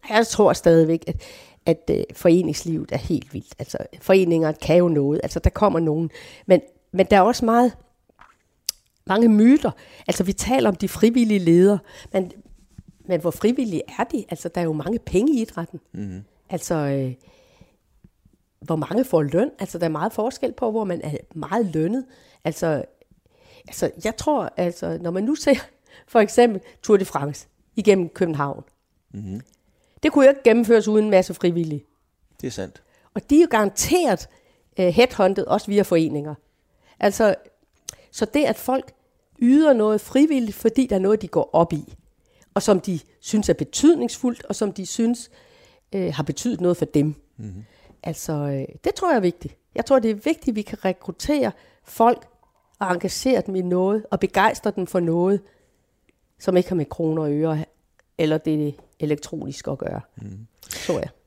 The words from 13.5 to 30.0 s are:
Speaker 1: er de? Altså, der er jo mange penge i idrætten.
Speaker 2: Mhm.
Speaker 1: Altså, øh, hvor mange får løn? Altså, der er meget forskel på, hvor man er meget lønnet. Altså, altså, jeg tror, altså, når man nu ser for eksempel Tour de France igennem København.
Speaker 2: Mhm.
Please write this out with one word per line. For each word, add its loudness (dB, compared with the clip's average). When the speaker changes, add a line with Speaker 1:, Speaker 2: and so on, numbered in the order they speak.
Speaker 1:
er 0
de? -6
Altså, -8
der -6
er 0
jo -2
mange -4
penge 0
i 0
idrætten. -10
Speaker 2:
Mhm. -12
Speaker 1:
Altså, -6
øh, -2
hvor -6
mange -2
får 0
løn? 0
Altså, -10
der -4
er 0
meget -4
forskel -6
på, -4
hvor -4
man -6
er -8
meget -2
lønnet. -2
Altså, -4
altså, -4
jeg -4
tror, -2
altså, -4
når -6
man -4
nu 0
ser 2
for 4
eksempel 4
Tour 4
de 2
France -6
igennem 2
København. -4
Speaker 2:
Mhm. -10